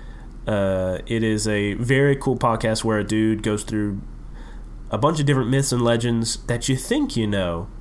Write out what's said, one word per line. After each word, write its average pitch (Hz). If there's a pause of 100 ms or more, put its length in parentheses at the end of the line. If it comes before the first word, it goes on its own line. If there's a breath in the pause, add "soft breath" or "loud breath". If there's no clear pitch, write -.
(460 loud breath)
Uh, 95
it 113
is 107
a 101
very 135
cool 135
podcast 113
where 110
a 101
dude 110
goes 107
through 104 (880 loud breath)
a 110
bunch 151
of 147
different 131
myths 139
and 123
legends 117 (100)
that 120
you 131
think 262
you 113
know, 90 (140)